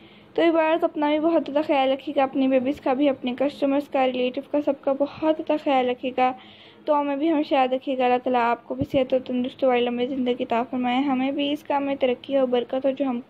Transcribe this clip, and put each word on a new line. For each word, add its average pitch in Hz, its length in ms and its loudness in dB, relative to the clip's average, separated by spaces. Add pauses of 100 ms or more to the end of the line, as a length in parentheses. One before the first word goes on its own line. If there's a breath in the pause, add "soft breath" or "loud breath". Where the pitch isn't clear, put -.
(360 loud breath)
तो 302 80 2
व्यूअर्स, 330 400 2
अपना 302 260 0
भी 302 100 2
बहुत 320 240 2
ज़्यादा 285 200 -2
ख्याल 277 280 2
रखिएगा, 277 320 -2
अपने 262 240 0
babies 262 340 0
का 277 120 0
भी, 285 160 2
अपने 254 260 -4
customers 285 520 -2
का, 262 180 0
रिलेटिव 254 460 -2
का, 294 100 0
सबका 277 340 -2
बहुत 311 400 0
ज़्यादा 311 240 -2
ख्याल 254 300 0
रखिएगा। 254 440 0 (540 loud breath)
तो 302 60 2
हमें 285 260 0
भी 311 80 0
हमेशा 302 280 2
याद 254 180 2
रखिएगा, 262 320 -2
अल्लाह 247 140 4
ताला 247 240 0
आपको 233 320 -2
भी 262 100 -4
सेहत 262 280 0
और 262 80 2
तंदुरुस्ती 247 440 -4
वाली 247 160 4
लंबी 240 260 -2
ज़िंदगी 254 360 -2
अता 240 200 0
फरमाए, 254 400 -2
हमें 269 320 0
भी 285 160 -2
इस 294 120 -4
काम 285 200 -2
में 277 140 -2
तरक्की 254 400 -2
और 262 100 2
बरकत 247 380 -2
हो 269 60 2
जो 269 140 -2
हम 247 140 -2 (100)